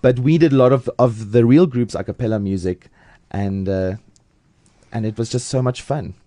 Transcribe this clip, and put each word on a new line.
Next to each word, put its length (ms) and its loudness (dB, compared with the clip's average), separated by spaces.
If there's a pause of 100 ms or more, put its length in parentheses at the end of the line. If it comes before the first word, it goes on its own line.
but 160 2
we 220 2
did 140 4
a 20 2
lot 160 6
of, 260 0
of 360 0
the 120 6
real 220 6
group's 260 -4
a 100 -6
cappella 360 -4
music, 500 -4 (400)
and, 400 -4
uh, 280 -2 (960)
and 140 -6
it 140 -6
was 100 -4
just 200 -6
so 120 -2
much 220 -4
fun. 320 -8 (120)